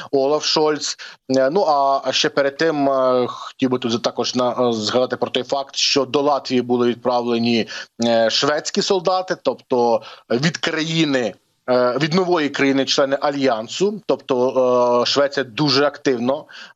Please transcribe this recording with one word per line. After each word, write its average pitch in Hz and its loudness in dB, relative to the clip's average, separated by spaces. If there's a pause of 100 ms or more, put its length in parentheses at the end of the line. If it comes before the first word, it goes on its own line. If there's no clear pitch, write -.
(120)
Олаф 143 0
Шольц. 151 0 (400)
Е, 131 4
ну, 190 2
а, 139 2
а 131 -2
ще - 0
перед 139 0
тим, 147 0
е, 127 2
хотів - -4
би 127 0
тут 120 -2
також 120 -2
на, 123 2
е, 120 0
згадати 120 -2
про 117 -4
той 127 -2
факт, 139 -6
що - 0
до 123 0
Латвії 135 0
були 120 0
відправлені, 120 0 (360)
е, 113 2
шведські 151 -2
солдати, 185 0
тобто 120 0 (280)
від 139 0
країни, 156 -2 (360)
е, 123 2
від 156 -2
нової 175 2
країни-члени 139 0
Альянсу, 143 -2
тобто, 123 2
е, 117 0
Швеція 139 0
дуже 135 0
активно, 135 -2 (320)